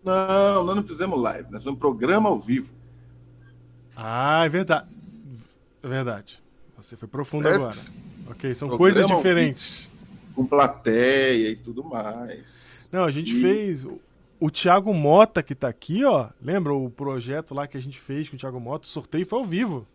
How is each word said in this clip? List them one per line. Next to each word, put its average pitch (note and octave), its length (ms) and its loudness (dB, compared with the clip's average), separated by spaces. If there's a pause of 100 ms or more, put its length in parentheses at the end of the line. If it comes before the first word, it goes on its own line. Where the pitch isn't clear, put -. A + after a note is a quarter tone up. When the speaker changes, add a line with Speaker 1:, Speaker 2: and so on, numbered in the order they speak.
Speaker 1:
Não, F#3+ 580 4
nós F#3 140 0
não G#3 60 0
fizemos E3+ 360 -4
live, A2+ 320 -4
nós G#2+ 120 -12
fizemos C3+ 180 -8
programa D3 480 2
ao D3 100 0
vivo. A#2 320 -4 (1300)
Speaker 2:
Ah, B2+ 480 0
é D#3+ 60 2
verdade. E3+ 360 0 (960)
É C3+ 60 -10
verdade. B2 500 -6 (380)
Você - 220 -20
foi - 100 -14
profundo D3 360 -6
Speaker 1:
Certo. D#3+ 120 4
Speaker 2:
agora. A#2 220 -4 (500)
Ok, B2+ 260 -8
são C#3+ 140 -8
Speaker 1:
Programa B2 80 -2 (160)
Speaker 2:
coisas G3 120 6
Speaker 1:
ao G3 40 4
vivo, F3 140 4
Speaker 2:
diferentes. E3+ 680 0 (440)
Speaker 1:
com C3 120 0
plateia C3 1000 4
e A2+ 80 -6
tudo A#2+ 260 -14
mais. A2+ 1120 -12
Speaker 2:
Não, F3+ 120 0
a D#3 60 0
gente D#3+ 240 -6
Speaker 1:
E B3 60 2
Speaker 2:
fez F#3 460 0
o, - 120 -14 (400)
o D3+ 120 0
Thiago F#3+ 420 2
Mota, E3 500 6
que C#3+ 120 -6
tá C3 140 -4
aqui, F3+ 360 -4
ó. D3 240 2 (140)
Lembra D3+ 320 -2
o C3 160 -4
projeto C#3 640 -8
lá C#3+ 120 -6
que C#3 120 -14
a - 20 -10
gente C3+ 180 -14
fez D3 300 -10
com C3+ 80 -16
o - 20 -14
Thiago B2+ 220 -10
Mota? B2+ 240 -10
O - 60 -16
sorteio D#3 340 -6
foi G#3+ 140 -4
ao C4 80 -4
vivo. F3 480 -4